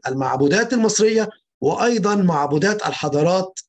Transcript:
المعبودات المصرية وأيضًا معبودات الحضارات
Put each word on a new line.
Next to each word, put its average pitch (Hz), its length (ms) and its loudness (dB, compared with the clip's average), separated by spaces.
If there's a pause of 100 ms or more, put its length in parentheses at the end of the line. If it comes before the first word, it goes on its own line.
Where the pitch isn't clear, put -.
المعبودات 139 640 0
المصرية 220 560 2 (320)
وأيضًا 208 540 0
معبودات 175 720 0
الحضارات 151 800 -2